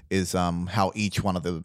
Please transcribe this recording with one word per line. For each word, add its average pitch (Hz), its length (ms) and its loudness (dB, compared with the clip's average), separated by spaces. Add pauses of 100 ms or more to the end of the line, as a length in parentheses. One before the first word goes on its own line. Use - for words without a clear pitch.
is, 95 240 0
um, 87 340 0
how 95 280 2
each 104 280 -2
one 95 120 2
of 87 80 -4
the 85 220 -4